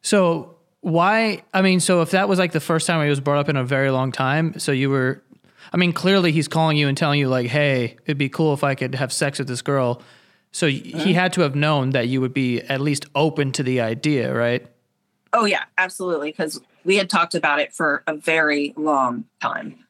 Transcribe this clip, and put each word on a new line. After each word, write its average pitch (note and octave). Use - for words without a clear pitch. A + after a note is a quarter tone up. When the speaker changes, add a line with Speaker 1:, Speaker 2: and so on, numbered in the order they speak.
Speaker 1:
So E3+
why, G3+
I F#3+
mean, F#3
so F3
if D#3+
that F#3+
was, F#3
like, F3+
the D#3+
first D#3+
time E3
he D3
was C#3
brought C#3+
up C#3+
in D3
a C3
very C3+
long C3
time, D3
so -
you C3+
were, C3
I F3
mean, F3
clearly F3+
he's D3
calling D#3+
you C#3+
and C#3
telling C#3+
you, C#3
like, B2+
"Hey, C3+
it'd D3
be C#3
cool D#3
if C#3
I C#3
could C3
have C3
sex C#3
with C3+
this B2
girl." B2+
So -
y- C#3+
he -
Speaker 2:
Mm-hmm. E3
Speaker 1:
had F3+
to F3+
have C#3
known C#3+
that B2+
you C3
would B2+
be B2
at C3+
least C#3+
open C#3+
to D3
the B2+
idea, B2
right? A#2+
Speaker 2:
Oh, A#3
yeah, G3
absolutely, F3+
'cause D3+
we F#3+
had F#3+
talked E3+
about D3
it C#3+
for D3
a D#3+
very D3+
long C3+
time. -